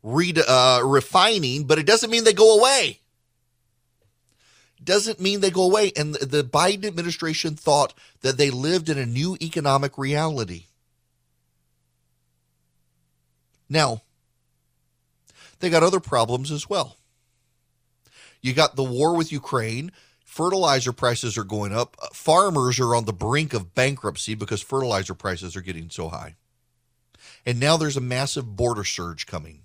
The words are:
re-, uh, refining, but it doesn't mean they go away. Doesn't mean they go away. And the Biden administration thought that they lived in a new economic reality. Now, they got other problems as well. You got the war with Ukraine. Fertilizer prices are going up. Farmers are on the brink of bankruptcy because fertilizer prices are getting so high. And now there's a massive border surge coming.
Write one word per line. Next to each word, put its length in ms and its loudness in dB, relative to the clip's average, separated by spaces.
re-, 320 -2
uh, 380 6
refining, 800 2
but 140 4
it 60 -2
doesn't 240 4
mean 140 0
they 80 6
go 280 8
away. 420 2
Doesn't 380 0
mean 220 -2
they 100 2
go 120 0
away. 340 4
And 180 -4
the 280 -2
Biden 420 0
administration 720 -6
thought 380 2
that 160 -2
they 140 2
lived 360 -2
in 100 -2
a 80 -4
new 360 -4
economic 560 -2
reality. 680 -4
Now, 360 0
they 100 -2
got 140 6
other 180 2
problems 500 0
as 180 -8
well. 280 -6
You 120 -4
got 240 2
the 60 -2
war 320 0
with 160 0
Ukraine. 600 -6
Fertilizer 680 0
prices 460 -4
are 80 -6
going 260 -6
up. 240 -6
Farmers 680 2
are 160 2
on 100 0
the 80 -4
brink 400 -4
of 220 -6
bankruptcy 580 -2
because 280 -6
fertilizer 520 -4
prices 420 -8
are 60 -12
getting 280 -12
so 200 -10
high. 260 -14
And 140 -2
now 180 2
there's 180 -2
a 60 -4
massive 560 -6
border 260 -2
surge 420 -8
coming. 400 -14